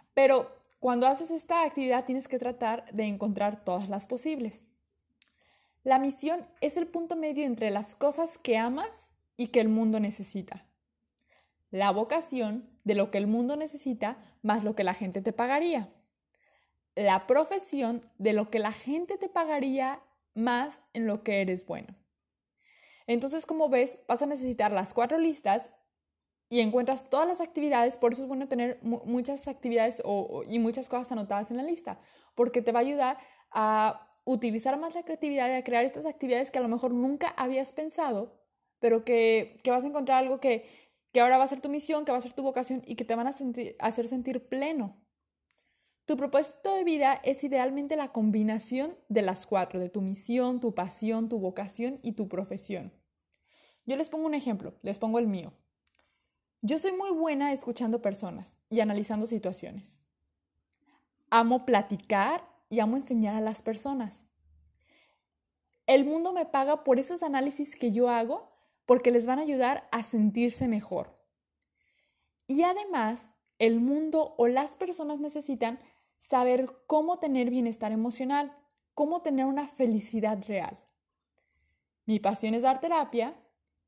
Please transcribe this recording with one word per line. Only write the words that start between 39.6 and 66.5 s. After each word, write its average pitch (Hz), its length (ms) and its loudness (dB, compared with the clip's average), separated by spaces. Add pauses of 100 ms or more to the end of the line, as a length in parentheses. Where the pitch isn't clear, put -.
que 254 60 2
vas 247 120 4
a 269 40 -4
encontrar 269 320 2
algo 262 220 2
que, 233 280 0 (420)
que 247 120 6
ahora 254 160 8
va 262 60 6
a 269 40 2
ser 269 140 -6
tu 285 80 -6
misión, 302 340 -2
que 285 80 0
va 247 60 2
a - 20 0
ser 240 140 -12
tu 277 80 -6
vocación 262 420 -2
y 233 120 -10
que 220 100 -6
te 226 80 0
van 233 140 -2
a 277 40 -2
senti-, 247 460 -6
hacer 233 280 -2
sentir 254 400 -6
pleno. 269 560 -4 (1000)
Tu 294 140 0
propósito 285 560 0
de 381 100 0
vida 285 300 4 (100)
es 277 200 0
idealmente 277 520 0
la 285 120 -2
combinación 220 920 0 (100)
de 214 140 4
las 185 240 -2
cuatro, 185 340 0
de 180 80 -4
tu 196 140 -4
misión, 247 580 -2
tu 233 140 -2
pasión, 220 560 -4
tu 233 80 -2
vocación 196 640 -6
y 233 100 -6
tu 214 160 -6
profesión. 190 640 -8 (920)
Yo 262 100 -2
les 302 140 -4
pongo 311 160 -4
un 311 80 0
ejemplo, 254 480 -4
les 196 160 -6
pongo 226 200 0
el 233 100 2
mío. 185 260 -6 (1120)
Yo 269 140 0
soy 381 140 0
muy 381 180 -4
buena 294 420 0
escuchando 240 500 -2
personas 185 520 -6 (160)
y 220 80 2
analizando 214 480 0
situaciones. - 720 -8 (1300)
Amo 233 380 4
platicar 208 840 0 (220)
y 220 80 0
amo 220 160 2
enseñar 226 400 0
a 220 60 -2
las 214 220 -4
personas. 226 600 -6 (1600)
El 269 180 8
mundo 330 280 0
me 339 140 -2
paga 294 380 0